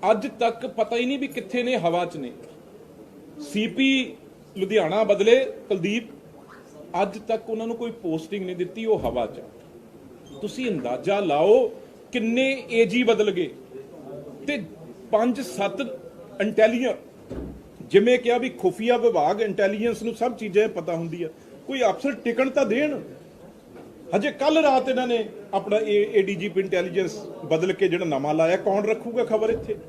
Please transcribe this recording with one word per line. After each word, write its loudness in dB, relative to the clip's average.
ਅੱਜ 2
ਤੱਕ -2
ਪਤਾ -2
ਹੀ 0
ਨਹੀਂ -2
ਵੀ -4
ਕਿੱਥੇ -4
ਨੇ, 0
ਹਵਾ 0
'ਚ -10
ਨੇ। -10
ਸੀਪੀ 0
ਲੁਧਿਆਣਾ 2
ਬਦਲੇ 6
ਕੁਲਦੀਪ, -2
ਅੱਜ -4
ਤੱਕ -4
ਉਹਨਾਂ -4
ਨੂੰ -6
ਕੋਈ -6
ਪੋਸਟਿੰਗ -6
ਨਹੀਂ -6
ਦਿੱਤੀ, -6
ਉਹ 2
ਹਵਾ -2
'ਚ -10
ਆ। -16
ਤੁਸੀਂ -6
ਅੰਦਾਜ਼ਾ -2
ਲਾਓ 6
ਕਿੰਨੇ 0
ਏਜੀ 4
ਬਦਲ 4
ਗਏ -2
ਤੇ -2
ਪੰਜ 2
ਸੱਤ -4
ਇੰਟੈਲੀਜੈਂਸ, 2
ਜਿਵੇਂ 6
ਕਿਹਾ 0
ਵੀ -2
ਖੁਫੀਆ 0
ਵਿਭਾਗ 2
ਇੰਟੈਲੀਜੈਂਸ 0
ਨੂੰ -4
ਸਭ -2
ਚੀਜ਼ਾਂ 2
ਪਤਾ -4
ਹੁੰਦੀ -6
ਆ, -6
ਕੋਈ -2
ਅਫਸਰ 2
ਟਿਕਣ 0
ਤਾਂ 2
ਦੇਣ। 0
ਹਜੇ 0
ਕੱਲ੍ਹ 2
ਰਾਤ 4
ਇਹਨਾਂ 0
ਨੇ 0
ਆਪਣਾ 0
ਇਹ 4
ਏ 6
ਡੀ 0
ਜੀ -4
ਪੀ -2
ਇੰਟੈਲੀਜੈਂਸ 0
ਬਦਲ 2
ਕੇ 2
ਜਿਹੜਾ 0
ਨਵਾਂ 0
ਲਾਇਆ, 4
ਕੌਣ 2
ਰੱਖੂਗਾ 0
ਖਬਰ 2
ਇੱਥੇ? -2